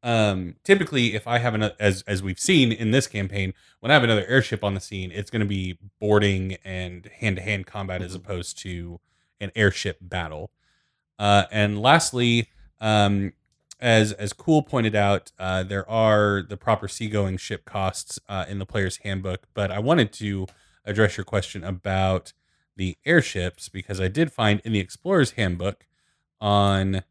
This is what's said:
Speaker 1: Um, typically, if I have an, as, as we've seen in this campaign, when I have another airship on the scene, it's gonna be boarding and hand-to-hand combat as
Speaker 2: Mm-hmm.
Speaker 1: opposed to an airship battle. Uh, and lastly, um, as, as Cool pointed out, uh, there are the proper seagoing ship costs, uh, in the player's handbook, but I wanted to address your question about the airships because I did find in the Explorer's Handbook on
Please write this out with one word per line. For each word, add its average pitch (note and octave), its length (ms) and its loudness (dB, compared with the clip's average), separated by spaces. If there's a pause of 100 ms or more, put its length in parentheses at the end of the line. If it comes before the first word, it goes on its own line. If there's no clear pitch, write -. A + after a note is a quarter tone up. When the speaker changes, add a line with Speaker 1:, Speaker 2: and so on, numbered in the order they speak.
Speaker 1:
Um, G2+ 600 0
typically, C#3+ 500 2
if G#2+ 120 -6
I A#2+ 100 0
have A#2 180 0
an, G#2+ 240 0
as, G2 260 2
as G2 160 -4
we've F#2+ 180 -6
seen C3+ 340 4
in A2 180 -2
this C3 160 2
campaign, F#2+ 460 -6 (260)
when A2+ 100 -8
I C#3+ 40 6
have C#3 100 6
another G#2+ 240 2
airship A#2+ 380 2
on G2 80 0
the F#2+ 80 -4
scene, F#2 320 -10
it's G2 180 -8
gonna A2 140 0
be F#2+ 320 -6 (240)
boarding G2+ 640 2
and F2+ 400 -10 (140)
hand-to-hand G2 460 -4
combat F#2+ 360 -8
as F2+ 100 -8
Speaker 2:
Mm-hmm. F2+ 140 -14
Speaker 1:
opposed F2+ 340 -8
to F2 400 -12 (400)
an G2 160 -8
airship G2+ 460 2
battle. E2+ 500 -8 (680)
Uh, G2+ 340 4
and G#2 300 0
lastly, A#2+ 680 2 (320)
um, G2+ 500 2 (480)
as, A2 340 4
as G#2 200 -8
Cool D#3 300 2
pointed A2 320 -2
out, G2+ 440 0
uh, F#2 240 -2
there G2 260 -6
are G#2+ 520 4
the F#2+ 160 -10
proper G#2 320 -2
seagoing G#2 480 -2
ship - 280 -10
costs, - 640 -6
uh, F#2+ 220 -6
in G2 100 -8
the G2 60 -6
player's F#2+ 320 -4
handbook, F#2+ 560 -8
but G2 180 -2
I G2 80 -6
wanted C#3 340 2
to G2 340 -6 (380)
address G#2 320 2
your G2 80 -8
question F#2+ 380 -6
about F#2+ 680 -2 (420)
the F#2 300 -6
airships A2 640 0
because F#2+ 320 -8
I F#2 80 0
did D3+ 240 -2
find G#2 320 2
in A2+ 80 -2
the G#2 60 2
Explorer's D#3 520 0
Handbook F2+ 540 -4 (560)
on G2 680 2